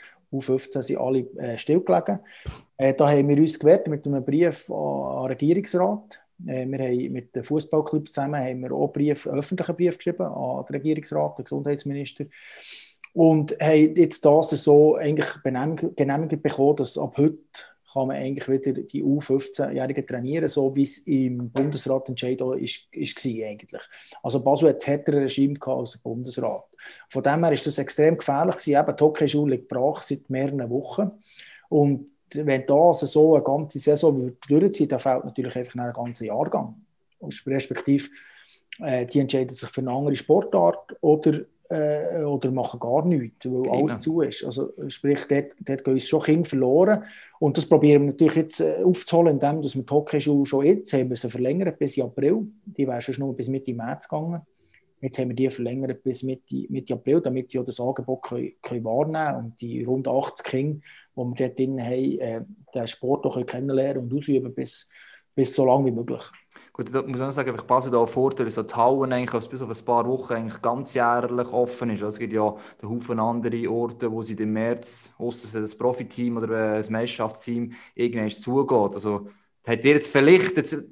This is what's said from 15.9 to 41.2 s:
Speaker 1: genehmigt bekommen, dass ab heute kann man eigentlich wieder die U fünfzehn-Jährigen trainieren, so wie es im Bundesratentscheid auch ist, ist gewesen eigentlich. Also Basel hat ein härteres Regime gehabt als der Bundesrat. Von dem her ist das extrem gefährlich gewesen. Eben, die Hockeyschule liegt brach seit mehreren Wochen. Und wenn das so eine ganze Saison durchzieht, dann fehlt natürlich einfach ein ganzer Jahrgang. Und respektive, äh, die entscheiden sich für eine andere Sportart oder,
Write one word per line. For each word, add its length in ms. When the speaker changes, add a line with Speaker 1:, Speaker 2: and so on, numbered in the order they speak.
Speaker 1:
genehmigt 480
bekommen, 340
dass 220
ab 180
heute 220
kann 160
man 80
eigentlich 320
wieder 240
die 320
U 160
fünfzehn-Jährigen 840
trainieren, 440
so 260
wie 80
es 160
im 520
Bundesratentscheid 920
auch 120
ist, 360
ist 240
gewesen 300
eigentlich. 380
Also 200
Basel 300
hat 120
ein 40
härteres 440
Regime 240
gehabt 240
als 140
der 80
Bundesrat. 640
Von 140
dem 220
her 80
ist 160
das 100
extrem 400
gefährlich 380
gewesen. 240
Eben, 160
die 80
Hockeyschule 500
liegt 140
brach 340
seit 260
mehreren 420
Wochen. 420
Und 420
wenn 320
das 320
so 380
eine 80
ganze 340
Saison 540
durchzieht, 420
dann 80
fehlt 260
natürlich 300
einfach 260
ein 120
ganzer 320
Jahrgang. 500
Und 260
respektive, 640
äh, 260
die 140
entscheiden 340
sich 140
für 140
eine 100
andere 240
Sportart 840
oder, 420